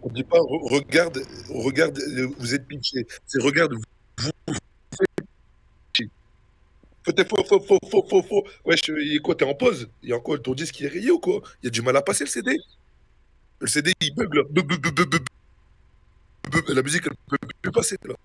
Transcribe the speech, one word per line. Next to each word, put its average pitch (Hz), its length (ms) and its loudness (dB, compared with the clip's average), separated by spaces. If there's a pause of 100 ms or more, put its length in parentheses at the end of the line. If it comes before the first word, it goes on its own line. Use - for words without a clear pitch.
On - 60 -8
dit 117 160 -6
pas, 170 140 4
re-, 151 340 2
regarde, 147 500 2 (280)
regarde, 139 480 0
euh, 127 300 -4 (100)
vous 123 160 -4
êtes 135 120 -4
pitché. 131 400 -6 (200)
C'est 135 160 -2
regarde, 147 320 2
vous, 113 80 -8 (360)
vous 110 100 -4
êtes - 960 -6 (680)
pitché. 110 180 -4 (960)
Faut, 170 80 0 (320)
faut, - 0 -
faut, 196 160 6
faut, 196 180 4 (120)
faut, 196 180 4
faut, 190 140 6
faut. - 220 0 (200)
Wesh, 170 240 2
il 151 280 -2
est - 20 2
quoi, 160 160 0
t'es 156 100 2
en 139 100 0
pause? 160 340 0 (140)
Il - 80 -12
y - 20 2
a 120 40 0
encore 139 240 -2
ton 127 140 -4
disque 156 200 -6
qui - 100 -10
est 143 40 -4
rayé 180 220 -2
ou 339 80 6
quoi? - 240 0 (200)
Il - 40 -8
y - 20 -2
a - 20 -2
du 117 120 -4
mal 127 140 4
à 139 60 6
passer 196 220 0
le - 60 -6
C - 120 -4
D. 294 140 0 (1000)
Le - 80 -6
C - 160 0
D, 175 180 2
il 147 140 -4
bug 170 200 -4
là. 143 140 4
Bug, 151 180 0
bug, 180 140 -2
bug, 165 140 -2
bug, 165 160 0
bug. 139 160 0 (1200)
Bug, 135 200 0
la 131 120 4
musique, 151 240 -2
elle - 60 -2 (160)
peut - 80 -2 (240)
plus - 120 -6
passer 220 320 0
là. 127 100 -10 (100)